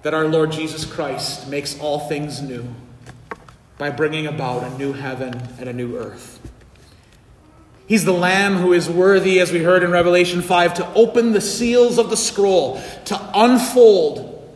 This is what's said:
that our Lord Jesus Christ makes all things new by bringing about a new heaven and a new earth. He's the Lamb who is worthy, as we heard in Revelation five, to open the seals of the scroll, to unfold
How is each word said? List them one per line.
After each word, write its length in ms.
that 120
our 140
Lord 240
Jesus 340
Christ 640
makes 320
all 280
things 340
new 260
by 120
bringing 380
about 360
a 140
new 160
heaven 460
and 100
a 40
new 240
earth. 420
He's 180
the 80
Lamb 420
who 180
is 160
worthy, 500
as 120
we 80
heard 240
in 80
Revelation 500
five, 340
to 180
open 400
the 80
seals 560
of 120
the 60
scroll, 680
to 280
unfold 1040